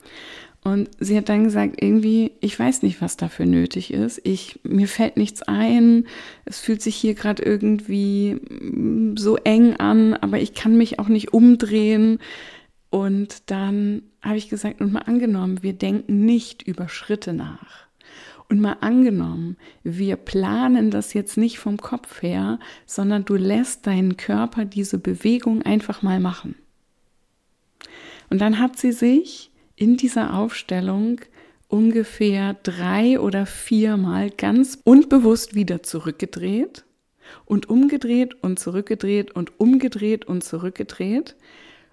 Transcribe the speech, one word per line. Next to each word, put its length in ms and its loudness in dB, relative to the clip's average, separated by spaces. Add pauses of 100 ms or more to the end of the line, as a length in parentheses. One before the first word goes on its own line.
(600)
Und 280 -2 (100)
sie 180 -2
hat 120 -2
dann 160 4
gesagt, 360 -2
irgendwie, 600 2
ich 180 -4
weiß 240 0
nicht, 180 0
was 140 -4
dafür 300 -4
nötig 480 0
ist. 320 -4
Ich, 380 -6
mir 260 0
fällt 260 -2
nichts 260 -2
ein. 640 4 (380)
Es 160 -14
fühlt 220 -4
sich 160 -6
hier 160 0
grad 260 -4
irgendwie, 960 0
mm, 800 -4
so 220 0
eng 400 4
an, 380 4
aber 240 -2
ich 140 -4
kann 240 4
mich 220 2
auch 80 -4
nicht 260 0
umdrehen. 840 6 (680)
Und 560 -2
dann 560 -4 (200)
habe 160 -4
ich 120 -8
gesagt, 320 -6
und 100 0
mal 80 -2
angenommen, 640 -2
wir 100 -4
denken 520 -2
nicht 380 0
über 260 -8
Schritte 420 -8
nach. 580 -12 (600)
Und 100 2
mal 220 0
angenommen, 760 0 (260)
wir 320 -4
planen 720 0
das 240 -4
jetzt 240 -4
nicht 220 0
vom 180 -4
Kopf 460 -12
her, 360 -4 (280)
sondern 360 -2
du 120 -2
lässt 500 -2
deinen 320 0
Körper 480 -4
diese 320 -6
Bewegung 640 -2
einfach 400 -2
mal 180 0
machen. 360 -6 (1800)
Und 100 0
dann 160 2
hat 200 0
sie 140 0
sich 600 0 (240)
in 220 2
dieser 360 -2
Aufstellung 880 -4 (460)
ungefähr 960 0
drei 560 0
oder 260 -2
viermal 840 -2
ganz 520 0
und 260 8
bewusst 440 4
wieder 300 -2
zurückgedreht 1040 -6 (600)
und 240 -2
umgedreht 760 2
und 140 -2
zurückgedreht 800 -4
und 240 -8
umgedreht 680 2
und 180 -6
zurückgedreht. 920 -6 (580)